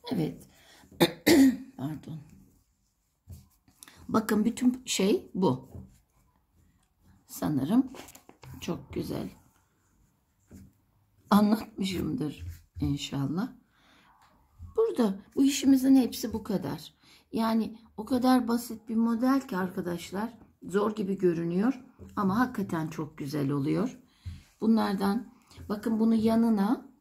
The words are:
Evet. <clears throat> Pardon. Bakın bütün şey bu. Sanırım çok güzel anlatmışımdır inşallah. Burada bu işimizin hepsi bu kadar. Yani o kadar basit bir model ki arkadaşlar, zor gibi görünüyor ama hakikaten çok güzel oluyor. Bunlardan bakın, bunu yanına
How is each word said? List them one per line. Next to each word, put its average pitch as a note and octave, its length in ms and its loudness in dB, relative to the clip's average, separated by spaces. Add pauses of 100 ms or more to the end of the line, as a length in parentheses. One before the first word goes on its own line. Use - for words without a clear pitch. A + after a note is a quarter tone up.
(100)
Evet. - 380 -4 (520)
<clears throat> - 280 2 (480)
Pardon. D3+ 440 -10 (1900)
Bakın G#3+ 360 2
bütün B3 400 2
şey G3+ 500 0
bu. E3 340 0 (1600)
Sanırım D3+ 680 0 (680)
çok C#3 320 -8
güzel - 380 -6 (2000)
anlatmışımdır F#3+ 1120 0 (360)
inşallah. D3 680 -2 (1300)
Burada C4 380 2 (200)
bu C#4 100 2
işimizin C4+ 520 6
hepsi A3+ 360 0
bu A3 100 -6
kadar. D#3+ 520 -6 (380)
Yani A3+ 460 -2 (180)
o G#3+ 80 -10
kadar B3 440 2
basit A#3 400 -4
bir A3+ 80 -4
model A#3 440 2
ki G#3 160 -8
arkadaşlar, F#3 720 -6 (340)
zor G#3 340 0
gibi F#3+ 220 -4
görünüyor F3 640 0 (360)
ama G3+ 220 0
hakikaten G3 500 -2
çok D#3 300 -10
güzel C#3+ 320 -4
oluyor. D#3 480 -2 (640)
Bunlardan G#3 720 0 (360)
bakın, G#3+ 320 -2
bunu A3+ 140 4
yanına A3+ 720 2 (140)